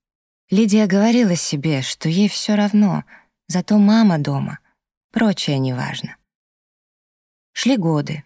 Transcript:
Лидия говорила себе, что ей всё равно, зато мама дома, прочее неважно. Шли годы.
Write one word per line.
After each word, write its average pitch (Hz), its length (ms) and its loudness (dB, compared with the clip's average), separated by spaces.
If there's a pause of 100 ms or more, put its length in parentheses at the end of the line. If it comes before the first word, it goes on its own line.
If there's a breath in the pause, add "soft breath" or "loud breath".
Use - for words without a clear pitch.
(480)
Лидия 208 380 2
говорила 208 480 2
себе, 147 460 -4
что - 280 -6
ей 196 180 2
всё - 280 -4
равно, 208 500 2 (420 soft breath)
зато 180 300 0
мама 208 400 4
дома, 143 420 -6 (520)
прочее 190 480 0
неважно. 131 580 -6 (1400)
Шли 254 240 0
годы. 151 480 -4